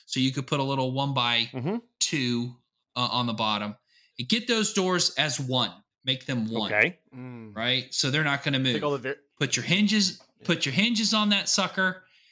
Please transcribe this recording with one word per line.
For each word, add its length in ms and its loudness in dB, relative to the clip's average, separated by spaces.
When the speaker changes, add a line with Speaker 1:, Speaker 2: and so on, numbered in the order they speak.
Speaker 1:
So 160 -4
you 100 2
could 160 -6
put 140 -2
a 20 0
little 300 0
one 220 -2
by 400 2
Speaker 2:
Mm-hmm. 220 -4
Speaker 1:
two, 560 0
uh, 180 0
on 140 0
the 60 -2
bottom. 440 -2
And 100 -6
get 200 0
those 260 2
doors 360 2
as 300 0
one. 320 0
Make 220 -4
them 240 -2
one. 220 -2
Speaker 2:
Okay. 260 2
Speaker 3:
Mm. 400 -14
Speaker 1:
Right? 380 -2
So 160 0
they're 140 0
not 180 0
gonna 160 0
move. 160 0
Speaker 3:
Take 80 -2
all 100 0
the 60 -2
var- 180 -6
Speaker 1:
Put 180 -2
your 80 -2
hinges, 560 2
Speaker 3:
Yeah. 60 -20
Speaker 1:
put 200 0
your 80 -2
hinges 400 2
on 160 2
that 180 0
sucker, 560 0